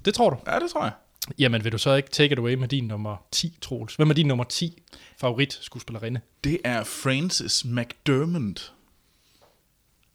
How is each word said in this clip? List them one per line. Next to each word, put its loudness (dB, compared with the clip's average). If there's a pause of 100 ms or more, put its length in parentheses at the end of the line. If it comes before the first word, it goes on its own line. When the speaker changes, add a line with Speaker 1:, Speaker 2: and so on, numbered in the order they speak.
Speaker 1:
Det 2
tror 4
du? 0 (100)
Speaker 2:
Ja, 0
det -2
tror -2
jeg. 0 (460)
Speaker 1:
Jamen, 4
vil -2
du 0
så 4
ikke 2
take 4
it 2
away 2
med 0
din 0
nummer -6 (160)
ti, -4
Troels? -8
Hvem 6
er 6
din 4
nummer 2
ti -6 (360)
favoritskuespillerinde? -4 (240)
Speaker 2:
Det 0
er 0
Frances -2
McDermott. -2 (1400)